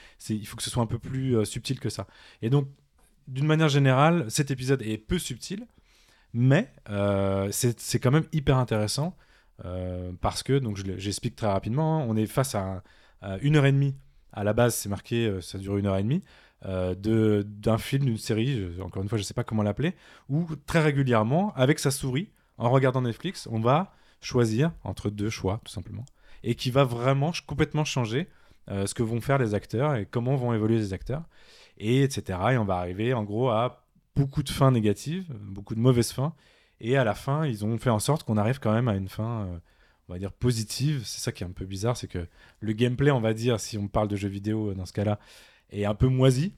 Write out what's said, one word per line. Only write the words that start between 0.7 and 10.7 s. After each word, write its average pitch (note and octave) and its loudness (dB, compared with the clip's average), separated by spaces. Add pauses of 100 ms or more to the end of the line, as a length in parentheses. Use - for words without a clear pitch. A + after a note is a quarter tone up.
soit B2 0
un A2+ 0
peu A#2+ -4
plus, C3 -2
euh, G#2+ 4
subtil B2 -6
que A2 -4
ça. - -8 (360)
Et A2 -2
donc, C#3 2 (600)
d'une C3+ -2
manière D#3 4
générale, C#3 4
cet C#3 -2
épisode B2+ 0
est A2 -4
peu F3 -2
subtil, F#3+ -10 (680)
mais, C3+ 4 (200)
euh, G2 0
c'est, A#2+ -2
c'est - -4
quand B2 2
même D#3 4
hyper C#3+ 2
intéressant, A#2+ -2 (480)
euh, F2+ -6
parce - -2
que, C3+ 2
donc A2 -2